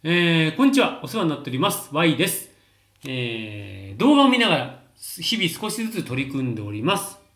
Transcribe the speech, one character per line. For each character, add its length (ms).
え 500
ー、 40
こ 80
ん 60
に 20
ち 80
は、 240
お 20
世 120
話 60
に 60
な 60
っ 80
て 60
お 20
り 80
ま 100
す。 220
Y 240
で 100
す。 240
え 920
ー、 40
動 160
画 80
を 40
見 120
な 80
が 100
ら、 240
日 180
々 100
少 220
し 140
ず 180
つ 20
取 200
り 80
組 100
ん 140
で 40
お 120
り 100
ま 140
す。 240